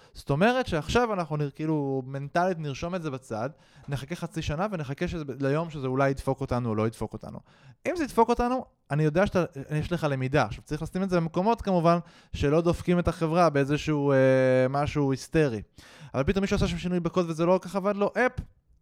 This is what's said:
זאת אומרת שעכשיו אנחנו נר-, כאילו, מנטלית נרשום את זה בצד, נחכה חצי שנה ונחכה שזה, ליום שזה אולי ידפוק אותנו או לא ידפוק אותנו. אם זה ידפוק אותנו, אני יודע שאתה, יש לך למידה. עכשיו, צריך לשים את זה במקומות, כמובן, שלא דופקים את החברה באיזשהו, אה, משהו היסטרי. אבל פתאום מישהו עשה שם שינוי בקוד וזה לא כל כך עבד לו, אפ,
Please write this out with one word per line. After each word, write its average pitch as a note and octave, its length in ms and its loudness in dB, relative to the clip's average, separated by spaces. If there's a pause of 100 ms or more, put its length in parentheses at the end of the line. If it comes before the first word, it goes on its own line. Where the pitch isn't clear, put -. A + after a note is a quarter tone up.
(140)
זאת - 160 -12
אומרת A#3 380 2
שעכשיו G#3+ 460 0
אנחנו D#3+ 240 -4
נר-, D3 120 -2
כאילו, C#3+ 560 -2
מנטלית D3+ 540 -2
נרשום D#3 360 -6
את F3 80 -6
זה D3+ 80 -4
בצד, B2 380 -6 (400)
נחכה C#3 260 -6
חצי E3 260 -8
שנה D3+ 300 -2
ונחכה E3+ 360 -6
שזה, D#3+ 160 -6 (160)
ליום D3 300 0
שזה D3 180 -6
אולי C3+ 220 2
ידפוק C3+ 320 -2
אותנו B2 280 -2
או G#2+ 60 -2
לא A2 120 2
ידפוק A2+ 260 -6
אותנו. E2+ 260 -12 (480)
אם D#4+ 80 -2
זה E4+ 80 -2
ידפוק A#3 260 2
אותנו, A#3+ 360 0 (260)
אני D3+ 120 2
יודע D#3+ 240 2
שאתה, F#3 180 0 (340)
יש C#3+ 120 -4
לך D#3+ 180 -2
למידה. C3 340 2
עכשיו, G#2+ 200 -6
צריך D3 180 -8
לשים F3+ 220 -4
את G3 60 -4
זה F3+ 100 2
במקומות, F3+ 420 0
כמובן, E3+ 360 4 (360)
שלא D3 280 2
דופקים F3 380 2
את E3+ 80 0
החברה E3 420 2
באיזשהו, C#3+ 640 0
אה, C3+ 60 6 (520)
משהו C#3+ 420 0
היסטרי. C3 500 0 (520)
אבל C3 100 0
פתאום F#3+ 180 0
מישהו G3+ 140 0
עשה G3 120 2
שם E3+ 100 -2
שינוי F3+ 220 -2
בקוד E3+ 300 0
וזה E3 160 -2
לא F#3 160 4
כל F#3 80 -14
כך F3+ 60 -6
עבד G3+ 200 -2
לו, G3+ 200 0
אפ, B3 160 2 (500)